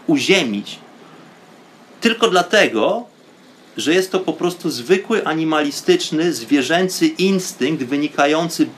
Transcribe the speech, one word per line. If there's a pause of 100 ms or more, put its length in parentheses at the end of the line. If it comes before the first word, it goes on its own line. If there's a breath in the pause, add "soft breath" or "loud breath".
uziemić. (1200)
Tylko
dlatego, (720)
że
jest
to
po
prostu
zwykły,
animalistyczny,
zwierzęcy
instynkt
wynikający (120)